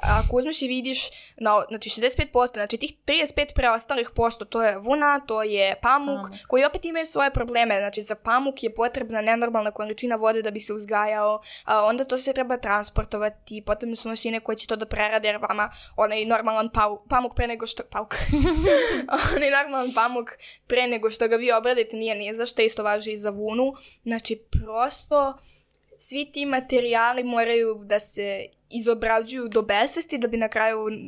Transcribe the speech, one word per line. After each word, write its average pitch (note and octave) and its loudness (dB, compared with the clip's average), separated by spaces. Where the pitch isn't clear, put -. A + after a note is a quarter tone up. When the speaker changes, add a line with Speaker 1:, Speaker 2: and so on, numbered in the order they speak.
Speaker 1:
ako G#3 2
uzmeš D4+ 0
i C4 -2
vidiš, B3+ -2
na, G#3+ 2
znači, G#3+ -8
šezdeset B3 0
pet D4 -2
posto, B3 2
znači, G#3 -4
tih - -6
trideset D4 0
pet C#4+ 0
preostalih A#3 0
posto, A#3 0
to A3+ -2
je G#3 2
vuna, C#4+ 2
to A3 -4
je G3+ 2
pamuk, C#4 2
Speaker 2:
Pamuk. F#3+ -10
Speaker 1:
koji C4 4
opet D4 0
imaju E4 -4
svoje C#4 2
probleme. A#3 2
Znači, G3+ -4
za G#3 -4
pamuk C4 -2
je A3+ -4
potrebna A#3 -2
nenormalna A3+ 0
količina G#3+ -4
vode A3 2
da G#3+ -2
bi G#3 -6
se G#3 -6
uzgajao, G#3+ 0
a, G#3+ 4
onda A#3+ 2
to C4 -2
sve C4 -2
treba B3+ -2
transportovati, G#3 -2
potrebne A3 -4
su A3+ -8
mašine A3+ -4
koje A3 -4
će - -6
to A3 -2
da G#3+ -6
prerade, G#3+ 0
jer G#3 0
vama G#3 0
onaj G#3+ 2
normalan A3 2
pau-, G#3+ 0
pamuk B3 2
pre A#3+ 0
nego A#3 -4
što... - -6
Pauk. - -8
<laughs> A#4+ 2
Onaj C#4 2
normalan C#4 0
pamuk A#3+ 0
pre B3 2
nego A3+ 0
što A3 0
ga A3+ 8
vi A#3+ 4
obradite A3+ 2
nije A3 -2
ni G#3 -6
za A3+ -4
što, A#3 0
isto A3+ 0
važi G#3+ 0
i G#3+ -6
za G#3 -4
vunu. G#3+ 0
Znači, A3+ -4
prosto, C4+ 0
svi C#4+ -2
ti C#4+ -6
materijali B3 2
moraju A#3 2
da G#3 0
se G3+ -4
izobrađuju A3+ 0
do A3 2
besvesti A#3+ 0
da A#3 0
bi A3+ -4
na A3+ 0
kraju A3 0
u, G#3+ -4